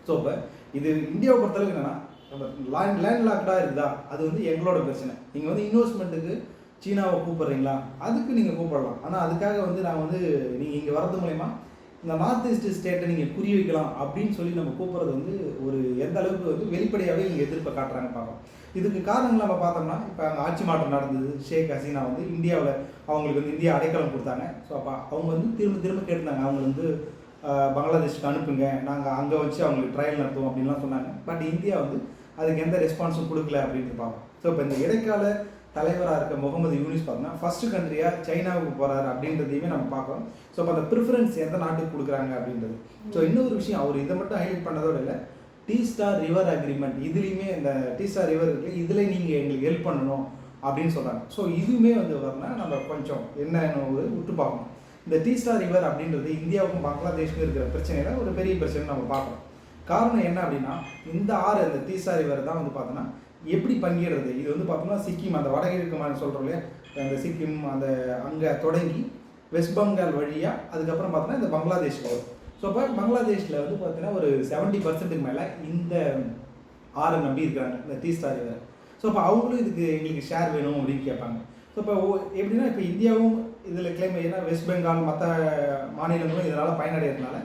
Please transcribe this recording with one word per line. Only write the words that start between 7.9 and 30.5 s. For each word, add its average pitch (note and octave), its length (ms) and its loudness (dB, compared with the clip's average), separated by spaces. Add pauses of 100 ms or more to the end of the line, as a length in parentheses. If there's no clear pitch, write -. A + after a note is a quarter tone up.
அதுக்கு A3+ 340 0
நீங்க G3 200 4
கூப்பிடலாம், D#3 500 -2
ஆனா E3+ 160 -2
அதுக்காக F3+ 420 0
வந்து F3+ 220 0
நான் E3 200 0
வந்து E3 160 -2 (380)
நீங்க D3 200 -4
இங்க D3 160 -2
வர்றது F3+ 300 0
மூலயமா D#3+ 260 -2 (500)
இந்த E3 180 -4
நார்த் A#3 320 2
ஈஸ்ட் A3 240 2
ஸ்டேட்டை F3 340 -2
நீங்க D#3+ 200 0
குறி G3+ 260 -2
வைக்கலாம் D#3+ 440 4
அப்படின்னு D3+ 360 -2
சொல்லி F3 220 -2
நம்ம D#3+ 200 -2
கூப்பிடுறது F3 380 -2
வந்து D#3 220 -2 (260)
ஒரு C3+ 180 -2 (200)
எந்த E3 200 0
அளவுக்கு F3+ 320 0
வந்து - 160 0
வெளிப்படையாவே F#3 580 2
இங்க D#3+ 180 0
எதிர்ப்பை D#3 300 -2
காட்டுறாங்க C3 380 -4
பார்க்கலாம். A2+ 320 -8 (320)
இதுக்கு F#3+ 280 0
காரணங்கள் A3+ 420 4
நம்ம F#3 140 2
பார்த்தோம்னா, E3+ 380 0 (100)
இப்ப - 180 -6
அங்க D3+ 160 0
ஆட்சி E3 240 0
மாற்றம் D#3 300 2
நடந்தது, C3+ 360 0 (120)
ஷேக் D#3+ 300 2
ஹசீனா C#3 320 -2
வந்து C3 240 -2
இந்தியாவுல E3 440 2 (340)
அவங்களுக்கு D3 340 2
வந்து D3+ 140 -2
இந்தியா E3 200 4
அடைக்கலம் D#3 380 2
கொடுத்தாங்க. B2+ 340 -4 (160)
So, - 140 -12
அப்ப C3+ 140 -6 (180)
அவங்க D#3+ 220 -2
வந்து E3 260 2
திரும்ப G3+ 220 2
திரும்ப F#3+ 240 -2
கேட்டிருந்தாங்க, D#3 420 -2
அவங்க C#3 180 0
வந்து, C#3 240 0 (580)
அஹ், C#3 280 4
"பங்களாதேஷ்க்கு D3 580 2
அனுப்புங்க, C#3+ 380 0 (140)
நாங்க C#3 280 -2
அங்க C#3+ 260 0
வச்சு D3+ 260 0
அவங்களுக்கு C3 340 2
ட்ரையல் D3 240 0
நடத்துவோம்" C3+ 300 0